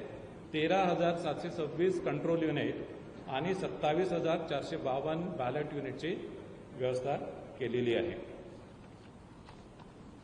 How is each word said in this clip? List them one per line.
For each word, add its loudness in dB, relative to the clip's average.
तेरा 4
हजार 6
सातशे -2
सव्वीस 2
कंट्रोल 4
युनिट 2
आणि 2
सत्तावीस 2
हजार 4
चारशे -2
बावन्न 2
बॅलेट 2
युनिटची -2
व्यवस्था 2
केलेली 4
आहे. 0